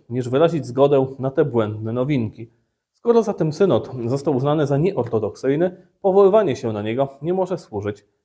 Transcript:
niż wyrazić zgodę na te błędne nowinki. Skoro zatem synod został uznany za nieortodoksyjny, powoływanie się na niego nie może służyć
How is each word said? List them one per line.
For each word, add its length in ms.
niż 200
wyrazić 360
zgodę 400
na 120
te 140
błędne 480
nowinki. 560
Skoro 300
zatem 300
synod 360
został 300
uznany 320
za 100
nieortodoksyjny, 1080
powoływanie 540
się 180
na 80
niego 400
nie 120
może 240
służyć 480